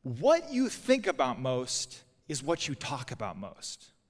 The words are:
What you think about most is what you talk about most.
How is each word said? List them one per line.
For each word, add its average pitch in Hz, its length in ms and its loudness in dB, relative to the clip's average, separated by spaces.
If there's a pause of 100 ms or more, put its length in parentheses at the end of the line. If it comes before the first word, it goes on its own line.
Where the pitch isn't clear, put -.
What 247 480 4
you 262 160 2
think 247 400 2
about 131 320 2
most 127 600 -2 (260)
is 147 140 -4
what 160 240 0
you 147 80 -4
talk 131 380 -6
about 95 260 -6
most. - 500 -12 (220)